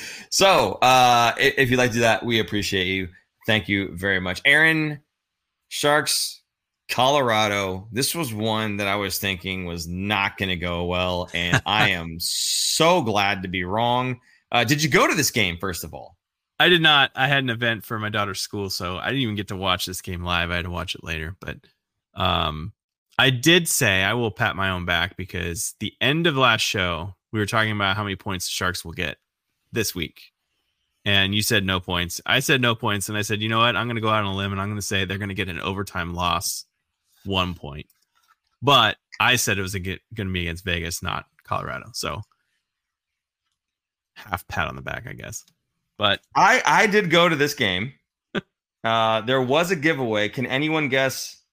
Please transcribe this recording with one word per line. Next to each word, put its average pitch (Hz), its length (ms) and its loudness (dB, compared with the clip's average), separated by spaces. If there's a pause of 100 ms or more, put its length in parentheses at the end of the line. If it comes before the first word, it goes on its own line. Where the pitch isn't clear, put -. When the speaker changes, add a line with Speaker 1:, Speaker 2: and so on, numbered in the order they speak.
(300)
Speaker 1:
So, 175 520 4
uh, 123 560 6
i-, 135 200 4
if 131 140 4
you'd 127 60 4
like 123 140 4
to 110 40 -4
do 120 60 2
that, 110 240 4
we 117 140 2
appreciate 98 480 0
you. 95 200 -2 (400)
Thank 107 220 2
you 98 260 -2
very 95 240 0
much. 92 240 -4
Aaron, 156 560 2 (680)
Sharks, - 720 0 (480)
Colorado. 107 1000 2
This 120 220 -2
was 151 200 -4
one 107 440 -2
that 101 100 -2
I 98 100 0
was 98 200 -4
thinking 92 480 -4
was 85 220 -8
not 98 500 -2
gonna 92 200 -2
go 87 280 -4
well, 90 480 -2
and 87 300 0
Speaker 2:
<laughs> - 20 -20
Speaker 1:
I 104 260 2
am 82 280 -4
so - 840 2
glad 101 420 0
to 95 40 -6
be 90 160 -2
wrong. 120 560 0 (320)
Uh, 120 140 2
did 147 180 0
you 151 60 0
go 233 180 4
to 339 80 0
this - 160 0
game, 90 260 0
first 90 260 -6
of 76 100 -14
all? 62 240 -18 (420)
Speaker 2:
I 156 100 4
did 175 120 4
not. 147 340 4
I 135 120 0
had 139 160 2
an 127 60 -2
event 113 360 -2
for 117 120 -6
my 107 120 -4
daughter's 101 320 -2
school, 101 280 -6
so 92 280 -6
I - 100 -8
didn't 135 140 -2
even 107 140 -2
get 101 140 -6
to 104 80 -8
watch 92 280 0
this 90 160 -8
game 87 220 -8
live. 87 280 -2
I 90 60 -2
had 87 80 -4
to 87 60 -8
watch 87 240 -6
it - 80 -16
later. 82 360 -8
But, - 180 -12 (560)
um, 85 600 -2 (440)
I 131 120 4
did 160 400 4
say, 95 340 2
I 101 100 2
will 117 180 0
pat 98 260 -2
my 95 120 0
own 90 160 -4
back, 87 320 -2
because 87 600 -6
the - 220 -8
end 156 260 2
of 147 100 0
last 117 240 4
show, 90 540 -2 (160)
we 110 80 -2
were 104 60 2
talking 110 260 0
about 101 240 0
how 104 80 -4
many 98 140 -4
points 95 300 -6
the - 40 -6
Sharks 90 340 -4
will 85 80 -10
get 82 240 -6 (560)
this 110 200 -2
week. - 380 -10 (720)
And 98 320 2
you 107 60 2
said 101 240 2
no 92 160 0
points. 87 440 -4
I 123 140 2
said 131 220 2
no 120 140 2
points, 101 340 -2
and 107 80 -4
I 104 60 0
said, 104 180 -4
"You 110 80 -2
know 113 100 0
what? 117 160 4
I'm 110 120 -2
gonna 117 120 -4
go 110 100 -2
out 107 140 2
on 98 100 -2
a - 20 -4
limb, 98 180 -2
and 98 80 -4
I'm 101 80 -4
gonna 104 120 -4
say 98 220 -2
they're 95 140 -4
gonna 98 160 -6
get 95 160 -4
an 82 100 -8
overtime 92 540 -4
loss, 87 500 -2 (600)
one 92 280 0
point." 73 340 -14 (760)
But 120 340 4 (240)
I 120 160 4
said 110 220 0
it 98 40 -2
was 95 140 -6
a 95 60 -6
g-, 92 180 -8 (140)
gonna 101 180 -6
be 90 120 -2
against 85 200 -6
Vegas, 85 400 -4
not - 220 -6 (180)
Colorado. - 500 -6
So 78 280 -6 (1900)
half - 340 -10
pat 78 200 -4
on 64 100 -8
the 67 40 -12
back, 64 260 -10
I 50 60 -12
guess. - 300 -12 (540)
But 101 240 0 (140)
Speaker 1:
I, 226 300 6
I 180 220 6
did 196 220 4
go 170 200 6
to 160 60 2
this 139 180 2
game. 101 400 -2 (400)
Speaker 2:
<laughs> 190 80 -2 (420)
Speaker 1:
Uh, 113 380 2
there 127 200 2
was 156 300 2
a 190 40 2
giveaway. 131 540 0
Can 123 160 -4
anyone 151 440 0
guess 135 520 -2 (120)